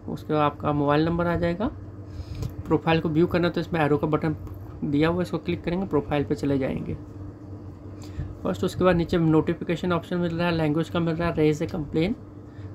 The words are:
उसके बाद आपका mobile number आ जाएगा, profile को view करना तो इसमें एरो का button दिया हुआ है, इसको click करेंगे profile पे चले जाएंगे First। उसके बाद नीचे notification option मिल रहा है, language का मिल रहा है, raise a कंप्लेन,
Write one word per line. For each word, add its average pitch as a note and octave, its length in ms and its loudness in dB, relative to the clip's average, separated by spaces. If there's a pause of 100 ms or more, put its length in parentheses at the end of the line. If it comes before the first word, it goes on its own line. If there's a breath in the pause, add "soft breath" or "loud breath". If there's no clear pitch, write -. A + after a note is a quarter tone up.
उसके - 240 -6
बाद D3+ 100 4
आपका D3 300 0
mobile D3 320 4
number E3+ 220 2
आ E3+ 100 2
जाएगा, F3 300 0 (1000 loud breath)
profile E3 340 4
को F3 80 0
view D#3+ 180 4
करना F3 220 2
तो E3+ 120 -2
इसमें E3 200 0
एरो D3 180 4
का E3 80 -2
button D3+ 280 2 (500)
दिया D3+ 240 4
हुआ F3 80 2
है, F3+ 60 2
इसको E3+ 160 -2
click E3+ 260 -4
करेंगे F#3 220 -2
profile D3 380 0
पे D3+ 100 -2
चले C#3 240 0
जाएंगे - 380 -4 (1500 loud breath)
First। F#3 220 -2
उसके F3+ 200 0
बाद F3+ 120 6
नीचे E3+ 220 2
notification E3 760 2
option E3+ 240 0
मिल F3 180 0
रहा F3 140 0
है, E3+ 60 2
language D#3+ 360 2
का F3 100 0
मिल E3 140 0
रहा E3+ 140 0
है, D#3+ 80 0
raise D3+ 260 4
a D#3+ 60 -2
कंप्लेन, E3 460 0 (600 loud breath)